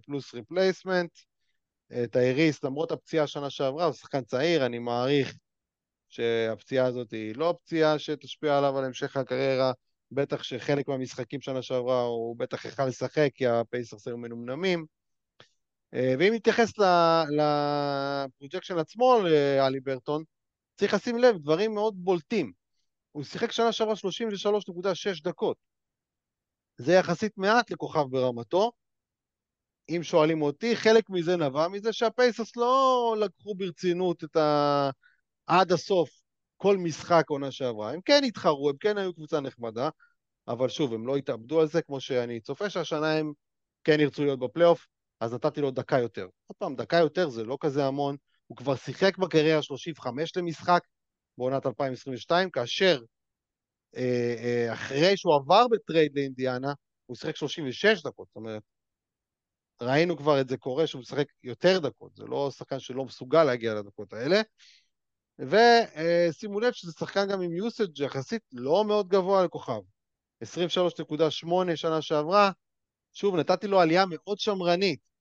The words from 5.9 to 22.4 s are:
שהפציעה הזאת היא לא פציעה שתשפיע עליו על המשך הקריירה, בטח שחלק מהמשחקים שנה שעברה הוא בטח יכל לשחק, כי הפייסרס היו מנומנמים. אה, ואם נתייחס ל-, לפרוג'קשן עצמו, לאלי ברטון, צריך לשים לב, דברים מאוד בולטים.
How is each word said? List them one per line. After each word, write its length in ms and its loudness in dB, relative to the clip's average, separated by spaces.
שהפציעה 800 -2
הזאת 240 -4
היא 260 -10
לא 260 -2
פציעה 360 2
שתשפיע 600 -2
עליו 200 2
על 60 -4
המשך 320 -8
הקריירה, 560 0
בטח 300 -4
שחלק 460 -4
מהמשחקים 520 -6
שנה 220 -6
שעברה 400 0
הוא 360 -4
בטח 260 -8
יכל 220 -4
לשחק, 480 0
כי 120 -2
הפייסרס 640 -2
היו 80 -8
מנומנמים. 720 -6
אה, 240 0
ואם 160 4
נתייחס 440 2
ל-, 520 6
לפרוג'קשן 1500 -2
עצמו, 440 2
לאלי 580 4
ברטון, 440 -6
צריך 180 0
לשים 240 -2
לב, 200 6
דברים 360 0
מאוד 220 -2
בולטים. 560 -2